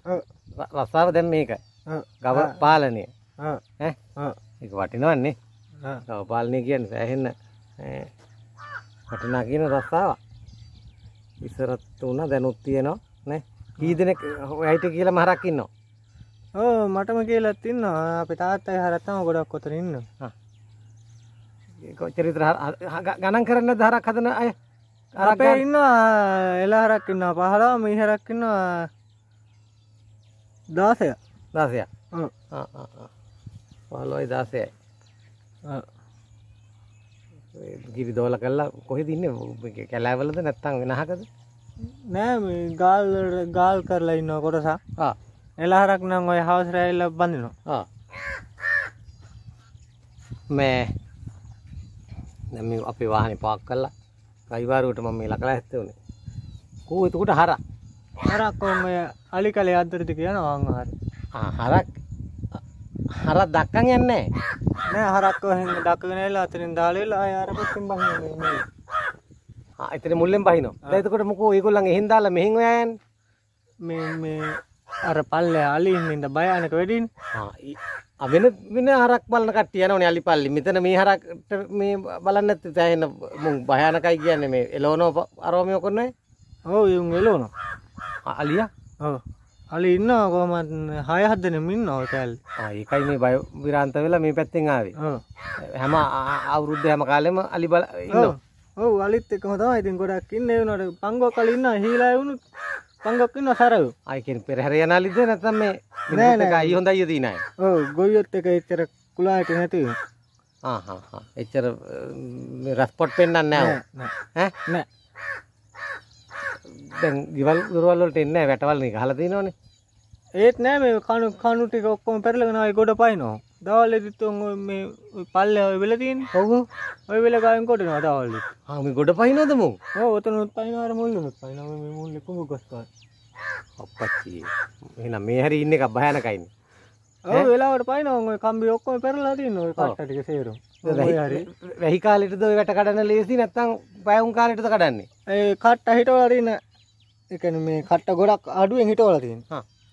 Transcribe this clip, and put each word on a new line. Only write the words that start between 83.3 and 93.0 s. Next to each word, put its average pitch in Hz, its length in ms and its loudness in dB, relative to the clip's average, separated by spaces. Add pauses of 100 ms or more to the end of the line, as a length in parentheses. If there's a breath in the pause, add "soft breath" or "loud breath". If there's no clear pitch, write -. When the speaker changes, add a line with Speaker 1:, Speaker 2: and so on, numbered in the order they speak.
Speaker 2:
මුන් 151 160 0 (100)
භයානකයි 160 540 4
කියන්නේ 151 340 0
මේ 127 180 2
එළවනෝ 156 420 2
ප-, 165 160 -2 (120)
අරව 175 240 0
මේව 190 160 0
කරන්නේ. 208 280 -2 (520)
Speaker 1:
ඔව්, 202 300 2
උන් 175 240 0
එළවනවා. 180 360 2 (720)
Speaker 2:
ආ, - 160 -8
අලියා? 165 300 0 (280)
Speaker 1:
ඔව්. 147 180 -6 (560)
අලි 180 240 2
ඉන්නවා 214 340 2
කොහමත් 175 420 -2 (340)
හය 165 180 0
හත් 214 180 2
දෙනෙක් 170 300 -2
ඉන්නවා 196 260 -2
ඔය 131 100 -4
කැලේ. 123 320 -6 (180)
Speaker 2:
ආ, 107 140 -6
ඒකයි 107 340 -2